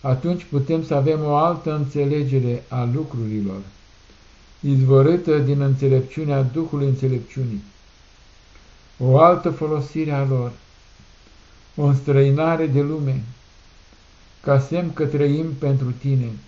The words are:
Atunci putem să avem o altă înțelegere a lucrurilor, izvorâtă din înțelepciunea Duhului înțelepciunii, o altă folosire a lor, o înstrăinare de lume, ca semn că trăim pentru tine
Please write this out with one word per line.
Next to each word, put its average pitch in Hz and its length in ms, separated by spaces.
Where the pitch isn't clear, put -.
Atunci 139 420
putem 156 420
să - 80
avem 151 300
o 147 120
altă 160 400
înțelegere 139 920
a 123 260
lucrurilor, 107 680
izvorâtă 139 800
din 139 240
înțelepciunea 139 800
Duhului 143 460
înțelepciunii, 127 760
o 131 200
altă 175 300
folosire 151 600
a 139 120
lor, 127 280
o 147 80
înstrăinare 143 840
de 143 140
lume, 143 420
ca 139 180
semn 165 340
că 156 120
trăim 147 480
pentru 135 380
tine 127 380